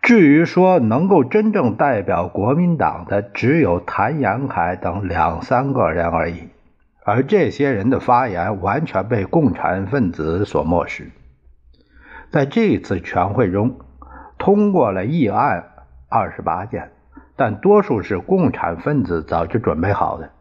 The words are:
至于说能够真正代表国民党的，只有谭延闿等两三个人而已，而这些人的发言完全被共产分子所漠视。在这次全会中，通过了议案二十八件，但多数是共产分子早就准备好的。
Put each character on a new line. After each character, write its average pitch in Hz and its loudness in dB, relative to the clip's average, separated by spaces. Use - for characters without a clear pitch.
至 208 6
于 151 6
说 185 4
能 127 0
够 175 4
真 214 2
正 143 0
代 131 0
表 90 -2
国 104 0
民 175 0
党 80 -4
的， 104 -2
只 127 0
有 90 2
谭 123 -2
延 120 -2
闿 92 -2
等 95 -6
两 82 -2
三 131 -2
个 110 2
人 85 -2
而 82 -2
已， 82 -14
而 110 0
这 147 2
些 139 0
人 101 0
的 127 2
发 123 2
言 95 -4
完 110 -2
全 95 -2
被 110 0
共 131 2
产 92 -2
分 117 0
子 82 -2
所 76 -2
漠 82 0
视。 - -14
在 147 2
这 170 2
次 92 -6
全 90 -2
会 107 2
中， 104 0
通 208 2
过 127 2
了 95 -4
议 151 0
案 101 0
二 95 0
十 - -14
八 85 -4
件， - -10
但 107 0
多 202 4
数 113 -2
是 95 -4
共 180 2
产 85 -6
分 143 0
子 85 -2
早 85 -2
就 110 -2
准 80 -2
备 98 0
好 - -2
的。 80 -14